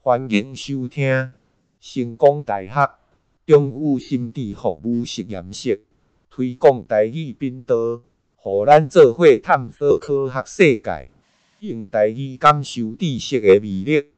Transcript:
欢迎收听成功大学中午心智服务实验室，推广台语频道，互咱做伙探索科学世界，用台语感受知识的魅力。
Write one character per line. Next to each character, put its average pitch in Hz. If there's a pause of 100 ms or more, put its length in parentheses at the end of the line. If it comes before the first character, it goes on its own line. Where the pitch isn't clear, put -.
欢 127
迎 113
收 131
听 131 (480)
成 120
功 143
大 101
学 131 (560)
中 143
午 139
心 120
智 107
服 87
务 120
实 -
验 95
室， 107 (480)
推 127
广 131
台 107
语 127
频 127
道， 117 (340)
互 101
咱 147
做 131
伙 165 (160)
探 139
索 143
科 139
学 131
世 143
界， 80 (500)
用 113
台 107
语 131
感 147
受 117
知 143
识 127
的 104
魅 101
力。 147